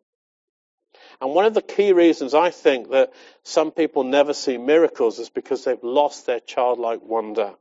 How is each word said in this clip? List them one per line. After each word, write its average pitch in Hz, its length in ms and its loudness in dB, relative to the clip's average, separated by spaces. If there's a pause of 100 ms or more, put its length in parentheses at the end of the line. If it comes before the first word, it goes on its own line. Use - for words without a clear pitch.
(1200)
And 135 140 -6
one 185 100 4
of 220 80 2
the 214 80 0
key 202 320 0
reasons 160 420 2
I 170 160 4
think 135 400 -2
that 131 220 2 (300)
some 156 300 -2
people 151 320 -2
never 143 280 2
see 135 260 -4
miracles 127 600 2
is 113 100 -10
because - 360 -8
they've 127 180 -4
lost 135 420 -2
their 120 160 -4
childlike 120 600 -4
wonder. 107 580 -6